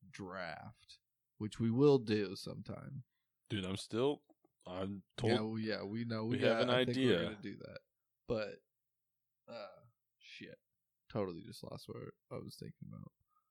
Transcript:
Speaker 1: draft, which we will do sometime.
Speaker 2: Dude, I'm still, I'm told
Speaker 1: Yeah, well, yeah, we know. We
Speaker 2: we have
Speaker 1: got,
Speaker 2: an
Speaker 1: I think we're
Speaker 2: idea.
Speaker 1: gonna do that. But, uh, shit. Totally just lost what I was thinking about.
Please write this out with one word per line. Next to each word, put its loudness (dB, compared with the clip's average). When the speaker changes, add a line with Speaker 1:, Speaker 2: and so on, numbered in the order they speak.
Speaker 1:
draft, -10
which -6
we 4
will 10
do 2
sometime. -10
Speaker 2:
Dude, -2
I'm -2
still, 0
I'm -4
told 2
Speaker 1:
Yeah, 6
well, -2
yeah, -2
we -4
know. -2
We 2
Speaker 2:
we 0
have 6
Speaker 1:
got, 4
Speaker 2:
an 2
Speaker 1:
I 4
think 0
we're 4
Speaker 2:
idea. 6
Speaker 1:
gonna -4
do -10
that. -14
But, -2
uh, -12
shit. -16
Totally -2
just -16
lost -12
what -10
I -8
was -12
thinking -14
about. -16